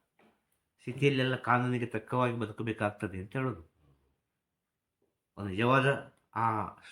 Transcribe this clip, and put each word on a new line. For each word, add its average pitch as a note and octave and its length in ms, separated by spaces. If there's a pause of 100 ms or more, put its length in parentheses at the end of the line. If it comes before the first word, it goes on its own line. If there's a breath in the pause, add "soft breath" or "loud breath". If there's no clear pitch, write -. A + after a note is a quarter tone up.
(800)
ಸ್ಥಿತಿಯಲ್ಲೆಲ್ಲ C3 540
ಕಾನೂನಿಗೆ B2 500
ತಕ್ಕವಾಗಿ A#2+ 540
ಬದುಕಬೇಕಾಗ್ತದೆ G#2+ 800
ಅಂತ F#2+ 140
ಹೇಳೋದು. A#2+ 420 (1600)
ಒಂದು G2+ 120
ನಿಜವಾದ B2+ 640 (220)
ಆ A2 320 (240)